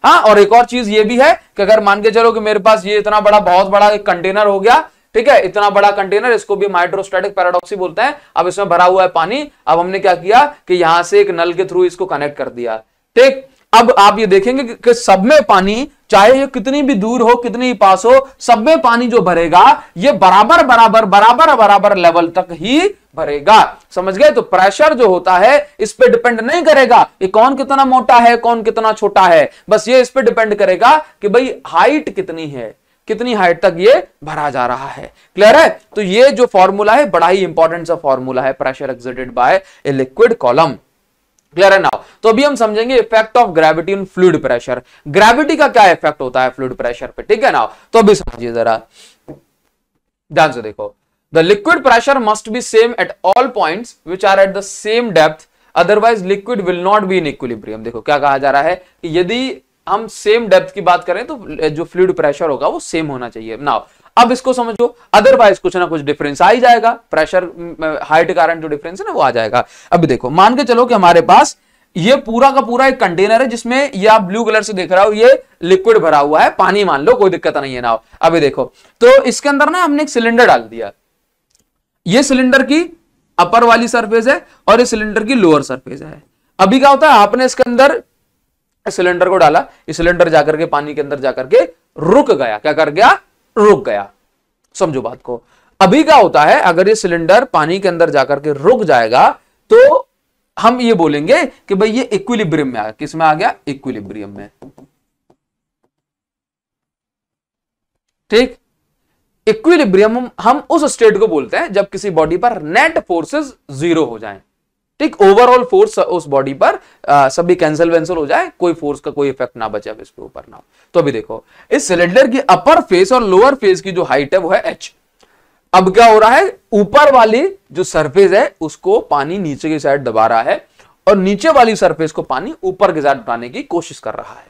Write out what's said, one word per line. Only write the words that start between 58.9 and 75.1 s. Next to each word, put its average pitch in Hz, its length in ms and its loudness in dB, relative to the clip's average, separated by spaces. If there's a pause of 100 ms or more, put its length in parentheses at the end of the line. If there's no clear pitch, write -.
यदि 240 420 -6 (260)
हम 208 200 -4
सेम 226 400 -4
डेप्थ 185 260 0
की 202 80 -12
बात 175 220 0
करें 190 240 -4
तो 311 100 -12 (320)
जो 160 140 -8
फ्लूइड 185 320 -2
प्रेशर 156 340 -4
होगा 139 180 -4
वो 311 120 -6
सेम 160 280 -8
होना 123 220 -10
चाहिए। 110 280 -14
Now, 131 220 -4 (380)
अब 233 140 2
इसको 254 220 -4
समझो, 233 420 -4 (200)
otherwise 214 440 4
कुछ 180 180 -6
ना 180 80 -2
कुछ 156 160 -8
डिफरेंस 143 400 -6
आ 180 80 4
ही 240 100 2
जाएगा, 233 320 2 (200)
प्रेशर, 180 320 -2
म, 160 600 -10
हाइट 165 280 0
कारण 165 300 -2
जो 160 60 -10
डिफरेंस 165 340 -10
है 440 60 -10
ना 370 60 -10
वो 226 80 -4
आ 131 100 0
जाएगा। 117 340 -2 (260)
अभी 165 160 0
देखो, 127 220 -4
मान 190 260 2
के 277 80 -2
चलो 240 220 0
कि 240 80 -2
हमारे 175 280 4
पास 185 360 2 (380)
ये 233 200 0
पूरा 247 360 0
का 269 100 0
पूरा 240 260 -2
एक 262 120 -2
कंटेनर 202 420 0
है 269 60 -2
जिसमें 240 440 -6
ये 196 160 -2
आप 220 140 4
ब्लू 196 220 -6
कलर 214 200 -2
से 208 100 -12
देख 180 180 -6
रहे 190 140 4
हो, 214 60 0